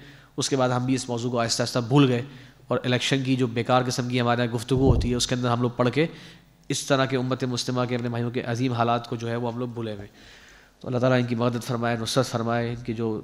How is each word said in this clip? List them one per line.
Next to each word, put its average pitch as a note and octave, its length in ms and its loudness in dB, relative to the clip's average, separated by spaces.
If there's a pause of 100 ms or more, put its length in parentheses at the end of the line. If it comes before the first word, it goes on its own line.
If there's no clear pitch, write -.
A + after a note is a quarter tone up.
(380)
उसके C#3 180 0
बाद B2+ 160 4
हम B2 140 0
भी C3 100 2
इस B2 140 -4
मौजू A#2+ 200 -2
को A#2+ 80 0
आहिस्ता A#2 260 0
आहिस्ता B2 180 0
भूल C3+ 260 6
गए। A#2+ 160 0 (480)
और B2 140 0
इलेक्शन B2+ 380 0
की B2+ 120 2
जो B2+ 120 2
बेकार A#2+ 360 2
किस्म B2 260 -2
की B2 80 0
हमारे A#2+ 260 2
यहाँ A#2 80 -2
गुफ्तगू B2+ 380 2
होती A#2+ 200 4
है, B2 60 0
उसके B2 200 0
अंदर B2 140 0
हम A#2+ 120 2
लोग A#2+ 160 0
पढ़ B2 120 4
के C#3+ 180 2 (600)
इस - 200 -4
तरह C3+ 160 4
के B2+ 120 0
उम्मत B2+ 260 -2
मुस्लिमा B2 420 -2
के, A#2+ 100 -2
अपने A#2+ 140 -4
भाइयों A#2 220 -2
के A#2+ 100 -4
अजीम B2 320 -2
हालात A#2 340 2
को B2 100 -6
जो A#2 100 -6
है A#2 100 -2
वो A#2+ 120 -4
हम A#2 100 -6
लोग B2 140 -6
भूले A2+ 180 -6
हुए। G2+ 160 -12 (720)
तो - 60 -12
अल्लाह B2 140 -2
ताला B2+ 160 4
इनकी A#2+ 180 0
मदद A#2+ 260 0
फरमाए, A#2 360 -2
नुसरत A2+ 280 0
फरमाए, A#2 460 -2
इनके A#2+ 220 -6
जो A2+ 160 -2 (140)